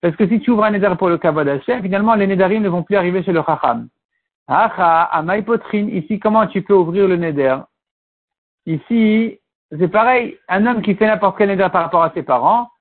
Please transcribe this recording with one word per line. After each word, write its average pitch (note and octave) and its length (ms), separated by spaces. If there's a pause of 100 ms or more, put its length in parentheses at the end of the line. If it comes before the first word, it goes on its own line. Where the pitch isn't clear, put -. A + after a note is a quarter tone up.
Parce F3 140
que G#3+ 120
si G#3+ 120
tu A#3+ 120
ouvres G#3+ 140
un G#3+ 60
neder G3+ 280
pour F#3+ 100
le E3+ 80
kavod D#3 280
d'Hachem, C#3+ 360
finalement, G3+ 320
les G3+ 140
nedarim F#3+ 340
ne G3+ 80
vont F3 140
plus G3+ 120
arriver F3+ 280
chez F#3+ 80
le E3 100
chacham. C3 460 (580)
Acha, E3 580
amay E3+ 380
potrin, G#3 460
ici, G3 320
comment G#3+ 260
tu G3 160
peux G3+ 140
ouvrir F#3 320
le F#3 80
neder ? C#3+ 420 (1080)
Ici, A3 720 (320)
c'est E3+ 160
pareil, A#3 500 (100)
un G3+ 200
homme A#3 160
qui G#3 100
fait G#3+ 140
n'importe G3+ 320
quel G#3 100
neder F#3+ 220
par F3+ 120
rapport E3+ 200
à D#3+ 100
ses E3 80
parents D#3 480 (120)